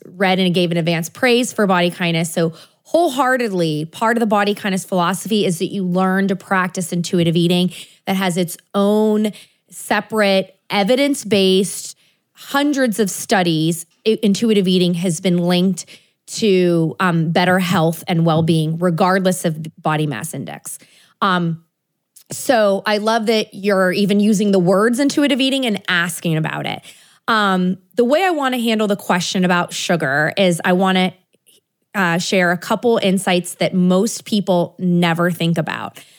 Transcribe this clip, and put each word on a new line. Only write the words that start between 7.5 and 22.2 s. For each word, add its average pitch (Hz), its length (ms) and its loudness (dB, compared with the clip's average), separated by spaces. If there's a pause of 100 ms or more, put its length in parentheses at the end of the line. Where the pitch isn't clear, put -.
that 190 100 -2
has 185 180 -2
its 175 220 -4 (180)
own 214 560 2 (380)
separate, 202 880 -2 (100)
evidence-based, 202 1300 0 (360)
hundreds 269 680 -2
of 202 100 0
studies. 170 760 -2 (220)
I-, 220 160 2
intuitive 202 440 2
eating 180 260 2
has 170 260 -2
been 180 200 0
linked 180 460 0 (420)
to, 175 720 2
um, 170 320 0
better 180 280 2
health 170 480 0
and 165 180 0
well-being, 160 520 2
regardless 185 680 0
of 156 120 -4 (240)
body 156 260 -2
mass 135 260 -8
index. 80 440 -12 (440)
Um, 175 440 0 (680)